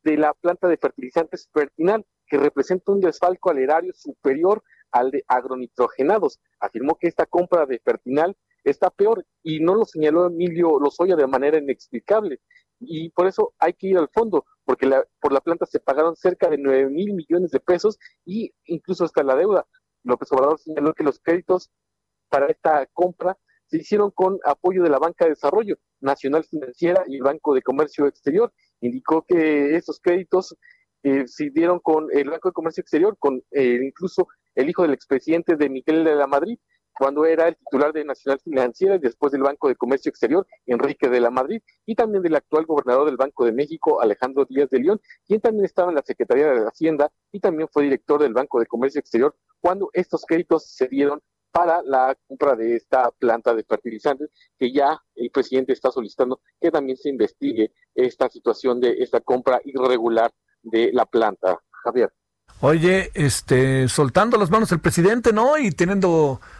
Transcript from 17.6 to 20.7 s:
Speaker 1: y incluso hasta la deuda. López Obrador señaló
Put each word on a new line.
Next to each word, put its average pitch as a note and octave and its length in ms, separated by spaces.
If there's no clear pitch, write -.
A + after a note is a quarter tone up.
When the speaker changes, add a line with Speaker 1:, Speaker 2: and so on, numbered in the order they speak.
Speaker 1:
y G3+ 300
incluso E3+ 380
hasta D#3+ 200
la C3 120
deuda. F3+ 300
López - 280
Obrador C#3+ 280
señaló D#3 340